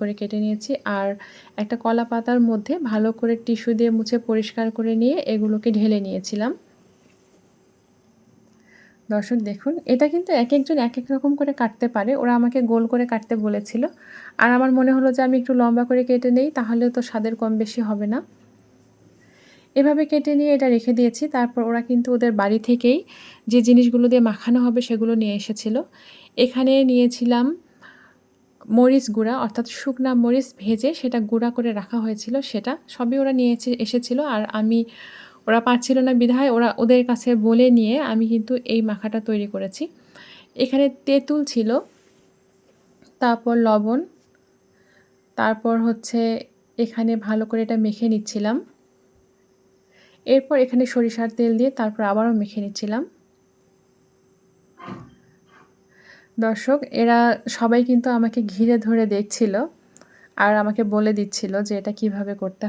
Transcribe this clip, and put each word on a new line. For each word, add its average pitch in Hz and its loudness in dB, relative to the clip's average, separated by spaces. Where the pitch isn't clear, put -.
করে 208 -4
কেটে 214 -6
নিয়েছি। 214 -4
আর 196 -2
একটা 214 -4
কলা 233 0
পাতার 240 0
মধ্যে 220 -2
ভালো 214 0
করে 233 0
টিস্যু 233 -2
দিয়ে 233 2
মুছে 220 -2
পরিষ্কার 220 -2
করে 226 -2
নিয়ে 269 2
এগুলোকে 214 -2
ঢেলে 214 2
নিয়েছিলাম। 208 -4
দর্শক, 214 -2
দেখুন 202 -4
এটা 254 4
কিন্তু 349 -2
এক 240 -2
একজন 285 0
এক 240 -6
এক 247 -10
রকম 285 0
করে 285 -2
কাটতে 240 -2
পারে। 214 -2
ওরা 240 2
আমাকে 240 2
গোল 226 2
করে 247 0
কাটতে 220 -4
বলেছিল, 208 -4
আর 233 4
আমার 262 2
মনে 262 4
হলো 262 2
যে 262 0
আমি 254 2
একটু 247 -4
লম্বা 240 2
করে 254 2
কেটে 247 0
নেই, 277 2
তাহলে 233 -2
তো 247 -2
স্বাদের 226 -4
কম 226 -2
বেশি 214 -6
হবে 208 -4
না। 285 -4
এভাবে 285 4
কেটে 294 0
নিয়ে 294 2
এটা 262 0
রেখে 233 0
দিয়েছি। 240 0
তারপর 240 -2
ওরা 233 -2
কিন্তু 247 0
ওদের 240 0
বাড়ি 202 2
থেকেই 247 2
যে 247 6
জিনিসগুলো 240 6
দিয়ে 254 6
মাখানো 240 0
হবে 247 2
সেগুলো 226 0
নিয়ে 208 -2
এসেছিল। 214 -6
এখানে 254 2
নিয়েছিলাম 247 2
মরিচ 254 6
গুঁড়া, 220 0
অর্থাৎ 233 -4
শুকনা 262 -4
মরিচ 254 2
ভেজে 220 0
সেটা 247 -2
গুঁড়া 233 0
করে 240 -2
রাখা 214 -6
হয়েছিল, 220 -6
সেটা 226 -4
সবই 247 -2
ওরা 269 0
নিয়ে 247 4
এসে-, 240 -4
এসেছিল। 247 -2
আর 214 -2
আমি, 220 2
ওরা 226 4
পারছিল 247 2
না 262 2
বিধায় 254 2
ওরা, 233 4
ওদের 247 6
কাছে 240 0
বলে 233 6
নিয়ে 220 2
আমি 226 0
কিন্তু 226 -2
এই 226 2
মাখাটা 214 -4
তৈরি 208 -2
করেছি। 196 -8
এখানে 269 2
তেঁতুল 277 2
ছিল, 226 0
তারপর 233 0
লবণ, 220 2
তারপর 220 0
হচ্ছে 226 -4
এখানে 226 -2
ভালো 220 -2
করে 226 -2
এটা 226 -2
মেখে 214 -2
নিচ্ছিলাম। 214 -2
এরপর 269 2
এখানে 254 2
সরিষার 226 -2
তেল 233 2
দিয়ে 254 2
তারপর 214 -4
আবারও 220 0
মেখে 202 -6
নিচ্ছিলাম। 208 -6
দর্শক, 226 0
এরা 233 4
সবাই 233 2
কিন্তু 247 2
আমাকে 226 -2
ঘিরে 226 2
ধরে 226 2
দেখছিল 208 -2
আর 202 4
আমাকে 214 -2
বলে 214 2
দিচ্ছিল 202 -6
যে 214 -6
এটা 208 -6
কিভাবে 202 -4
করতে 190 -6